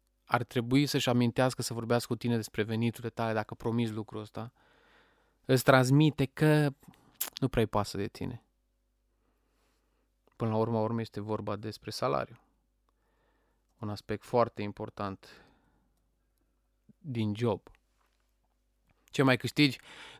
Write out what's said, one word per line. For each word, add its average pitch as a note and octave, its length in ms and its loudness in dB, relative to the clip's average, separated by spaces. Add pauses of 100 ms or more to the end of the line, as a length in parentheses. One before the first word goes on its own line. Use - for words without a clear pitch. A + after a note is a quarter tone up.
(240)
ar A#2 200 -2
trebui B2+ 420 0
să-și C3 220 -2
amintească B2 540 0
să A2+ 120 -6
vorbească A#2 380 -2
cu A2 60 -4
tine A#2+ 180 -2
despre A2 260 -4
veniturile A2+ 480 -4
tale A2+ 220 -4
dacă A2 220 -4
promiți A2+ 380 -2
lucrul G#2+ 280 -10
ăsta, A2 320 -12 (920)
îți C3 200 2
transmite C3+ 600 6
că D3+ 480 2 (680)
nu C3+ 80 2
prea-i A2+ 180 0
pasă G2+ 300 -2
de G2 100 -4
tine. - 360 -10 (1900)
Până A2+ 140 -2
la A2 60 0
urma A2 240 2
urmei A2+ 220 -2
este G#2+ 180 -10
vorba G#2+ 360 -4
despre G#2+ 340 -12
salariu. B2+ 500 -4 (1400)
Un G#2+ 100 -8
aspect G#2 360 -8
foarte A#2 380 0
important G2+ 800 -10 (1500)
din A2+ 380 -4
job. A2 240 -2 (1400)
Ce - 180 0
mai C3 140 6
câștigi, B2+ 420 2 (400)